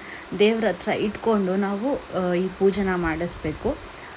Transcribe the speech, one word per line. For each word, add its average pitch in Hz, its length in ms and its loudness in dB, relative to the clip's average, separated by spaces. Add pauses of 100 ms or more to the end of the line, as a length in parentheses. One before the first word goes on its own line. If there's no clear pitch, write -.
(400)
ದೇವ್ರ 220 280 4
ಹತ್ರ 180 240 -2
ಇಟ್ಕೊಂಡು 202 640 2
ನಾವು, 202 400 0
ಆ, 180 380 -2
ಈ 180 140 2
ಪೂಜೆನ 190 480 2
ಮಾಡಿಸ್ಬೇಕು. 170 840 -2 (400)